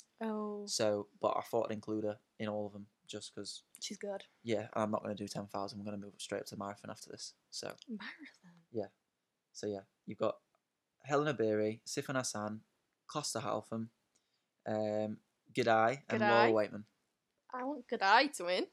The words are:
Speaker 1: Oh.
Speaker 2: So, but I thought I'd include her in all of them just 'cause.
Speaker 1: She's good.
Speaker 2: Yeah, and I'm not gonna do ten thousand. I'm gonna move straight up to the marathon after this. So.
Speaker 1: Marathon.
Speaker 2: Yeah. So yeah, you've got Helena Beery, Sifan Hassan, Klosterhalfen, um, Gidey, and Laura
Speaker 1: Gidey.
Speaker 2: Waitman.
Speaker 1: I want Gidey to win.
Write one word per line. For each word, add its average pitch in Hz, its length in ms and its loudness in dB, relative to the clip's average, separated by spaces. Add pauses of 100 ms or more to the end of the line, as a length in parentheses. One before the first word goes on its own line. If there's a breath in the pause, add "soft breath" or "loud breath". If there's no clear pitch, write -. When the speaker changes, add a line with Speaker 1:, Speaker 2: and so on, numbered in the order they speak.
(220)
Speaker 1:
Oh. 214 440 -4
Speaker 2:
So, 104 400 2 (160)
but 107 140 4
I - 60 0
thought 113 280 0
I'd 110 40 -4
include 107 300 -2
her 104 140 -2 (200)
in 110 100 -2
all 104 180 -2
of 101 80 -8
them 104 120 -12 (200)
just - 280 -10
'cause. - 280 -10 (180)
Speaker 1:
She's - 160 -8
good. 202 280 -8 (180)
Speaker 2:
Yeah, 113 320 0
and 110 80 2
I'm 107 80 2
not 107 120 0
gonna 104 120 -4
do 101 140 -6
ten 101 180 -6
thousand. 104 320 -6
I'm 101 80 -10
gonna 104 100 -6
move 101 220 -10
straight 101 220 -4
up 104 60 -8
to 107 100 -12
the - 60 -10
marathon 101 280 -8
after - 200 -14
this. - 220 -12 (180)
So. - 180 -8 (200)
Speaker 1:
Marathon. 226 720 -14 (120)
Speaker 2:
Yeah. 104 160 -4 (640)
So - 160 -8
yeah, 98 140 -4 (240)
you've 110 120 -10
got - 180 2 (680)
Helena 147 280 2
Beery, 107 540 2
Sifan - 300 -4
Hassan, 107 440 -4 (480)
Klosterhalfen, 113 800 -4 (800)
um, 107 500 0 (380)
Gidey, 117 560 6
and 226 100 2
Laura 208 280 8
Speaker 1:
Gidey. 113 40 6
Speaker 2:
Waitman. 107 320 2 (680)
Speaker 1:
I 254 120 -6
want 269 240 -6
Gidey 226 480 6
to 180 80 -6
win. 180 280 2